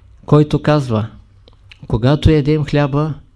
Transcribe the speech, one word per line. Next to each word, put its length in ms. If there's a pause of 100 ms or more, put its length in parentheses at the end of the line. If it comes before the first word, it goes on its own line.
(260)
който 360
казва: 440 (800)
„Когато 440
ядем 340
хляба, 500 (220)